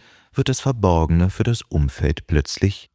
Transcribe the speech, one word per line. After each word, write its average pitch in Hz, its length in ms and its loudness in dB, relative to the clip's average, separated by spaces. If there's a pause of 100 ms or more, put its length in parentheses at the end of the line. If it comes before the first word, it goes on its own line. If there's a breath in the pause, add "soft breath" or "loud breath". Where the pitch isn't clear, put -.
(340 soft breath)
wird - 160 -2
das 131 120 -2
Verborgene 87 680 2
für - 140 -4
das 117 180 -2
Umfeld 73 640 -2
plötzlich - 680 -2